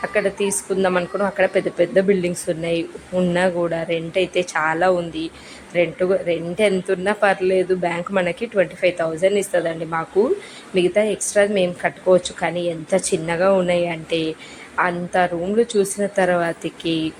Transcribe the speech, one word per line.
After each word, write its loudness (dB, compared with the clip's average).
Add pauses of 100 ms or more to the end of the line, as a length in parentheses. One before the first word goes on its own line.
అక్కడ 0
తీసుకుందాం 0
అనుకున్నాం. -2
అక్కడ 0
పెద్ద 0 (100)
పెద్ద 4
బిల్డింగ్స్ 0
ఉన్నాయి, -2 (280)
ఉన్నా 2
కూడా -2
రెంట్ -4
అయితే 0
చాలా 0
ఉంది. -4 (460)
రెంట్ 0
గు-, 0
రెంట్ -2
ఎంత 2
ఉన్నా 0
పర్లేదు, 2
బ్యాంక్ -4
మనకి 0
ట్వంటీ -4
ఫైవ్ 2
థౌజండ్ 2
ఇస్తుందండి -2
మాకు. 0 (400)
మిగతా 4
ఎక్స్ట్రా 2
మేము 0
కట్టుకోవచ్చు. 2
కానీ -4
ఎంత -4
చిన్నగా 2
ఉన్నాయి 2
అంటే, -4 (440)
అంత 0
రూమ్లు 2 (120)
చూసిన 0
తర్వాతకి 0